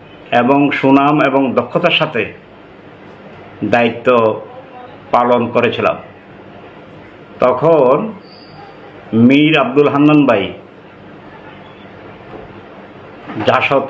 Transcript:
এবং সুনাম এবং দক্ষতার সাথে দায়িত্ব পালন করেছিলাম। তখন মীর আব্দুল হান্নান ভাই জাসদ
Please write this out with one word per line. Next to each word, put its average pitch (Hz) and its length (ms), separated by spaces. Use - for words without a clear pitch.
এবং 135 400
সুনাম 139 500
এবং 135 320
দক্ষতার 120 380
সাথে 113 420
দায়িত্ব 117 760
পালন 120 380
করেছিলাম। 113 480
তখন 147 720
মীর 143 440
আব্দুল 139 300
হান্নান 147 380
ভাই 101 260
জাসদ 127 420